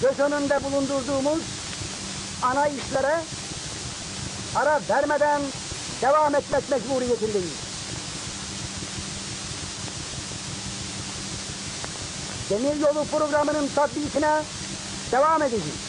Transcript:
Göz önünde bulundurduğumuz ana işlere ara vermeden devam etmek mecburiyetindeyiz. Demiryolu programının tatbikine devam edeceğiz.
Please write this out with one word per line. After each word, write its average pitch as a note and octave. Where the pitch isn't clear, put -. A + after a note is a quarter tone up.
Göz C4+
önünde C#4+
bulundurduğumuz C#4
ana C4+
işlere C#4
ara C4+
vermeden D4
devam D4
etmek C#4
mecburiyetindeyiz. A3+
Demiryolu D4
programının D4
tatbikine D4
devam D#4
edeceğiz. G#3